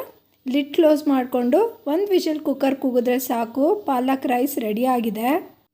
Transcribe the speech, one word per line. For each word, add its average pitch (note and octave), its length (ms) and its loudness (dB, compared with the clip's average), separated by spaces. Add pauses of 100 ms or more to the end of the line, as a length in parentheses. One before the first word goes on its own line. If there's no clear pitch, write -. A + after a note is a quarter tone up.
(460)
ಲಿಡ್ C#4+ 280 -2
ಕ್ಲೋಸ್ D4+ 340 4
ಮಾಡಿಕೊಂಡು C4 800 0
ಒಂದು F4 200 0
ವಿಷಲ್ D#4+ 320 0
ಕುಕ್ಕರ್ C4+ 360 0
ಕೂಗಿದ್ರೆ B3 440 0
ಸಾಕು, C4 560 0
ಪಾಲಕ್ C4 500 -2
ರೈಸ್ C4 320 0
ರೆಡಿಯಾಗಿದೆ. A#3 1000 -2 (160)